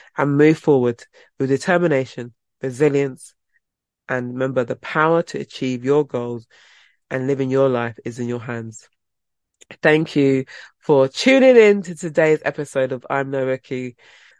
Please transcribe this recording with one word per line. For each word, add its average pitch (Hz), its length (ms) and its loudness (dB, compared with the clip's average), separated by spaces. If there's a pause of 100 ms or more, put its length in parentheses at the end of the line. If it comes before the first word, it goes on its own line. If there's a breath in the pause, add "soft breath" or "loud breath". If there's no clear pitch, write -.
(160 loud breath)
and 143 220 0
move 156 220 4
forward 123 440 0 (360 soft breath)
with 135 100 -2
determination, 135 840 -2 (280)
resilience, 135 720 -2 (760)
and 123 260 -6
remember, 131 300 -4
the - 120 -8
power 165 480 0
to - 160 -12
achieve 127 440 -8
your 143 220 0
goals 120 400 -8 (640 soft breath)
and 131 160 -6
living 135 240 -2
your 135 200 2
life 120 360 -4
is 120 140 -10
in 120 80 -6
your 120 140 -8
hands. 117 460 -12 (920)
Thank 156 340 2
you 135 300 2 (340 loud breath)
for 135 280 2
tuning 262 480 4
in 208 280 6
to 175 120 -12
today's 156 500 0
episode 139 460 -4
of 127 180 -10
I'm 135 220 -4
No 135 140 -4
Rookie. 131 500 -8 (440 soft breath)